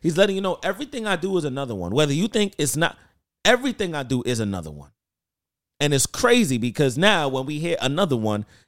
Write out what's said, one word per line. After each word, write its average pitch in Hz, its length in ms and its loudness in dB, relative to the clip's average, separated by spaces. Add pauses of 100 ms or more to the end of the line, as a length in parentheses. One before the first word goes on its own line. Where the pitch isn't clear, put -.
he's 160 160 -2
letting 196 180 4
you 190 60 -4
know 190 220 -4
everything 220 440 -6
I 196 80 0
do 185 220 -4
is 165 80 0
another 131 280 -6
one. 90 180 -4
Whether 139 220 2
you 175 140 0
think 214 320 -2
it's 143 180 -2
not, 160 200 0 (480)
everything 226 500 2
I 143 80 -4
do 127 240 -2
is 120 120 -2
another 95 320 -4
one. 73 200 -18 (880)
And 147 140 2
it's 135 120 2
crazy 240 540 2
because 123 400 0
now 175 300 2
when 131 180 -4
we 151 100 -6
hear 160 240 -2
another 143 360 2
one, 107 280 0 (220)